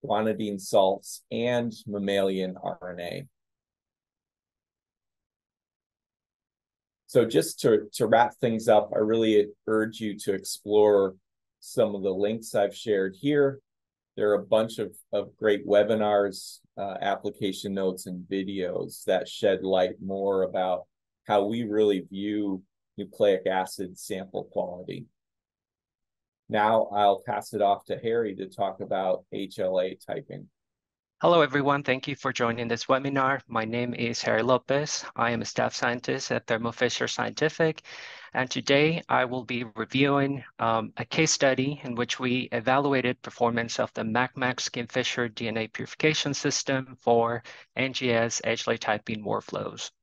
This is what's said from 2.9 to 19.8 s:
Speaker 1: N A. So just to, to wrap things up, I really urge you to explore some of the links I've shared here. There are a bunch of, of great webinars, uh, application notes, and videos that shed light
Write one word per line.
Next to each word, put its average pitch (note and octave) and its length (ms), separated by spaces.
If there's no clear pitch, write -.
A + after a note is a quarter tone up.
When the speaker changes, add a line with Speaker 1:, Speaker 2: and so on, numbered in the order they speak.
Speaker 1:
N - 20
A. F2+ 280
So A#2+ 200
just D3 340
to, A2 340
to A#2 140
wrap A#2 340
things A2+ 260
up, G#2+ 280
I - 40
really A2 460
urge A2 320
you G#2 220
to G2+ 120
explore G2+ 840
some G#2+ 340
of G2 80
the G2 100
links G#2 440
I've G2+ 200
shared F#2+ 400
here. C#3+ 440
There G#2 140
are G2+ 100
a G2 40
bunch A2+ 340
of, G2+ 120
of G2+ 240
great G#2 300
webinars, G#2 920
uh, G2 220
application G2 760
notes, F#2+ 320
and F2+ 200
videos F#2 760
that F#2 240
shed G2 340
light F#2 400